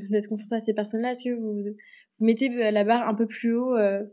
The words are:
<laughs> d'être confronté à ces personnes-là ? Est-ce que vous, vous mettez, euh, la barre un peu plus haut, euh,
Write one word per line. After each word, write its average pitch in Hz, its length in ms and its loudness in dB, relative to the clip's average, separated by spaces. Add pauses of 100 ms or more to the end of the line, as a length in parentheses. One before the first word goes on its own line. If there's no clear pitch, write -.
<laughs> 202 40 -4
d'être 208 160 0
confronté 214 260 -6
à 226 60 -2
ces 220 160 -2
personnes-là ? 220 380 -4
Est-ce 247 100 -10
que 247 100 -4
vous, 214 300 -4
vous - 600 -8
mettez, 233 260 4
euh, 233 180 2
la 208 140 4
barre 226 260 2
un 214 60 2
peu 226 100 2
plus 233 300 -2
haut, 247 200 0
euh, 202 380 2